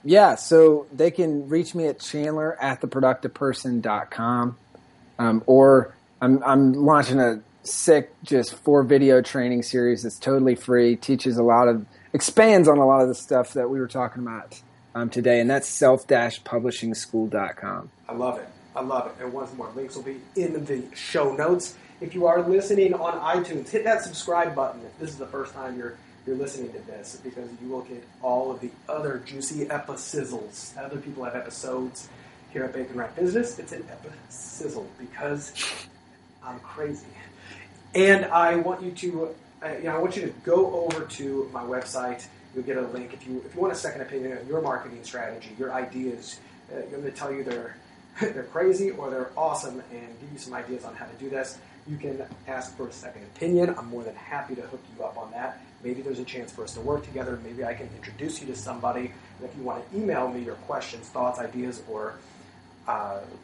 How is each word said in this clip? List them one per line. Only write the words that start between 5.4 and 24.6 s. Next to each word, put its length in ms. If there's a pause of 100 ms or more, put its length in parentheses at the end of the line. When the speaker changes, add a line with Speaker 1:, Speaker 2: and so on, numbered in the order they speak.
Speaker 1:
or 480 (260)
I'm, 220
I'm 300
launching 460
a 220 (220)
sick, 480 (120)
just 300
four 300
video 400
training 400
series 400
that's 160
totally 360
free, 400
teaches 420
a 60
lot 240
of, 180 (280)
expands 540
on 100
a 80
lot 160
of 60
the 80
stuff 380
that 180
we 80
were 80
talking 340
about, 400 (320)
um, 160
today, 300
and 100
that's 180
self 380
dash 380
publishing 500
school 320
dot 300
com. 340 (180)
Speaker 2:
I 60
love 240
it. 100 (280)
I 60
love 260
it. 160
And 100
once 220
more, 200
links 200
will 80
be 140 (180)
in 300
the 180 (120)
show 400
notes. 400 (260)
If 120
you 140
are 200
listening 460
on 200 (300)
iTunes, 260
hit 160
that 180
subscribe 500
button 280